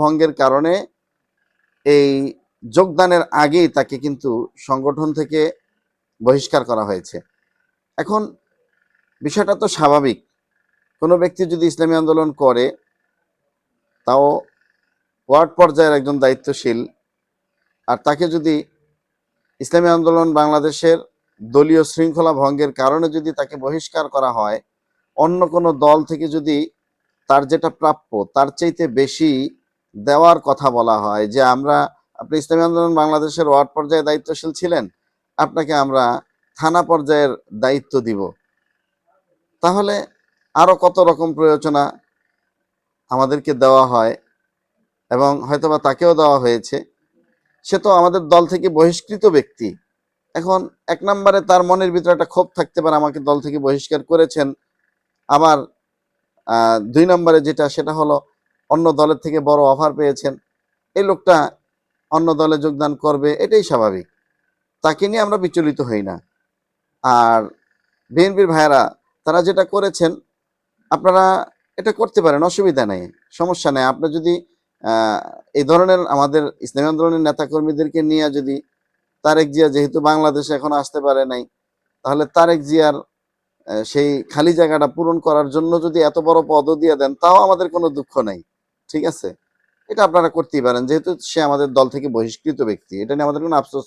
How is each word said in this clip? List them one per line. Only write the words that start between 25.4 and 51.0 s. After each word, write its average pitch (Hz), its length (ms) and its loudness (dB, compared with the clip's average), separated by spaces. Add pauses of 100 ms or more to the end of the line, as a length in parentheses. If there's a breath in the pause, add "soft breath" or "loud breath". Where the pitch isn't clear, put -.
কোনো 170 240 0 (140)
দল 151 200 6
থেকে 160 240 -8
যদি 147 280 -4 (720)
তার 139 180 4
যেটা 160 220 0 (100)
প্রাপ্য, 151 300 -2 (220)
তার 135 240 2
চাইতে 170 280 -4 (160)
বেশি 143 300 0 (680)
দেওয়ার 147 440 4
কথা 139 300 0
বলা 117 340 2
হয়, 107 240 -2
যে 120 120 -2 (140)
আমরা, 139 220 0 (420)
আপনি - 200 -10
ইসলামী 165 260 0
আন্দোলন 170 300 0
বাংলাদেশের 156 540 0
ওয়ার্ড 139 260 4
পর্যায়ে 151 340 -2
দায়িত্বশীল 156 440 -6
ছিলেন, 170 320 -4 (540)
আপনাকে 151 360 -2
আমরা 135 300 0 (540)
থানা 165 240 0
পর্যায়ের 147 500 0 (300)
দায়িত্ব 135 380 -2
দিব, 110 200 -6 (1400)
তাহলে 202 320 0 (600)
আরও 180 200 6 (100)
কত 180 120 2 (120)
রকম 165 260 0
প্রয়োজনা 151 480 0 (1300)
আমাদেরকে 135 440 -2
দেওয়া 131 320 6
হয় 117 280 0 (960)
এবং 135 200 2 (120)
হয়তোবা 147 360 -2
তাকেও 160 360 2
দেওয়া 147 240 4
হয়েছে। 120 380 -2 (880)
সে 196 120 -4
তো 190 120 -4
আমাদের 175 380 4
দল 170 180 6
থেকে 185 220 -2
বহিষ্কৃত 175 580 0
ব্যক্তি। 135 420 0 (640)
এখন 185 260 -2 (280)
এক 165 140 -4